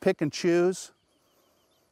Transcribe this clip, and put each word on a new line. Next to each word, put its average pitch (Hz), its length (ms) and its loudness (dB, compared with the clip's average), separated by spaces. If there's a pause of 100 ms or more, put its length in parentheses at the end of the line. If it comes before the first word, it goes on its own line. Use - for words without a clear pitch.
pick 190 200 0
and 151 100 -2
choose," 175 640 0 (1000)